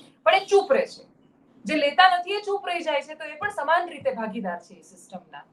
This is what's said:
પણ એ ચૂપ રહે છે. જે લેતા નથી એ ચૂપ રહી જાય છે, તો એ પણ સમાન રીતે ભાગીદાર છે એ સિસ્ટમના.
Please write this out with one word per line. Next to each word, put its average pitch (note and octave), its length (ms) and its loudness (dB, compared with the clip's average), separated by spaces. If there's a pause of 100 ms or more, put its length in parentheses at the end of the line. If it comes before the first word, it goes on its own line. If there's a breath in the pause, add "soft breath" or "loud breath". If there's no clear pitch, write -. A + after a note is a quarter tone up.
(220 loud breath)
પણ E4+ 120 6
એ G4 100 2
ચૂપ G4 280 4
રહે A3 140 2
છે. - 180 -16 (600)
જે D#4 100 -4
લેતા F4 440 4
નથી F4+ 120 -6
એ G4+ 100 -4
ચૂપ G4+ 260 -6
રહી F4 140 -4
જાય D4+ 220 -2
છે, D#4 120 -16
તો D#4 100 -16
એ D4+ 120 -14
પણ G#4 140 -6
સમાન E4+ 380 0
રીતે C#4+ 240 -6
ભાગીદાર G3 480 -8
છે - 140 -20
એ E3+ 80 -20
સિસ્ટમના. - 720 -20